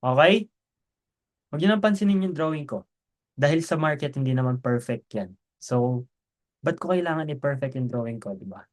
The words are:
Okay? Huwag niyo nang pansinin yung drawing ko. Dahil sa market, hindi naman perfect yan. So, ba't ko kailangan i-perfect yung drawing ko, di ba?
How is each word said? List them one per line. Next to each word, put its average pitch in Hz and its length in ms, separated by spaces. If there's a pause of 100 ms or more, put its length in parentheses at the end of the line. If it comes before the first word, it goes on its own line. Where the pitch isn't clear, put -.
Okay? 156 480 (1040)
Huwag 147 80
niyo 180 80
nang 214 160
pansinin 202 400
yung 185 80
drawing 156 320
ko. 107 240 (480)
Dahil 147 280
sa 170 120
market, 151 400
hindi 135 200
naman 127 240
perfect 120 520
yan. 95 240 (240)
So, 123 480 (560)
ba't 165 160
ko 175 160
kailangan 160 360
i-perfect 135 480
yung 127 100
drawing 117 300
ko, 101 160
di 95 120
ba? 101 240